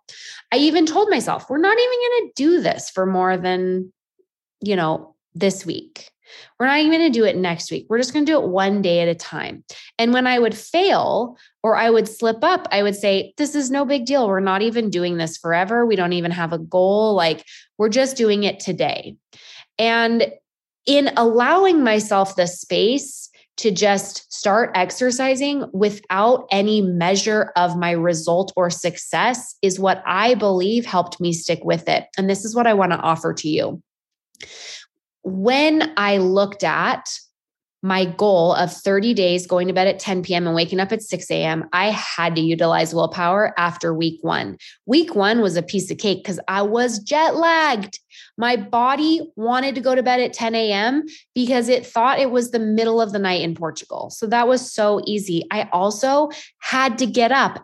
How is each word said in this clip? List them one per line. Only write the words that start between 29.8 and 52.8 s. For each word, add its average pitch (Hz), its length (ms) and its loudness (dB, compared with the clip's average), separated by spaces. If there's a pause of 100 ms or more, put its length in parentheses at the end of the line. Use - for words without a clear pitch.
I 214 300 2
believe 208 500 0
helped - 360 -2
me 175 120 0
stick 165 300 -4
with 165 240 -2
it. - 180 0 (120)
And 190 120 0
this 196 160 -4
is 220 100 -8
what 240 120 2
I 226 60 4
wanna 185 240 2
offer 165 360 -2
to 160 160 -8
you. 151 320 -4 (1500)
When 285 720 2
I 202 200 2
looked 196 460 2
at 175 460 -2 (720)
my 190 240 0
goal 175 500 2
of 170 180 0
thirty 202 400 0
days, 180 320 2
going 180 220 0
to 190 60 -2
bed 185 140 2
at 190 120 0
ten 185 240 -4
P 185 100 -4
M 175 140 0
and 165 80 0
waking 170 240 0
up 190 120 -2
at 220 120 -4
six - 260 -8
A 160 140 -2
M, 160 280 -4
I 190 200 0
had 170 440 -4
to 165 60 0
utilize 165 540 0
willpower 175 640 0
after 165 340 -2
week 165 300 -4
one. 165 340 -4 (300)
Week 320 260 2
one 214 280 2
was 180 140 0
a 175 60 0
piece 180 300 -4
of - 80 -10
cake 196 260 -2
'cause 175 220 -8
I 196 160 -2
was 226 340 0
jet 294 380 0
lagged. 311 640 0 (400)
My 240 160 0
body 254 680 0 (140)
wanted 247 400 -2
to 269 60 -6
go 254 120 2
to 254 80 2
bed 247 180 2
at 247 140 -2
ten 226 220 -4
A 226 160 0
M 240 340 0 (300)
because 247 340 0
it 247 160 0
thought 247 320 2
it 262 140 2
was 240 180 0
the 233 100 -2
middle 226 400 2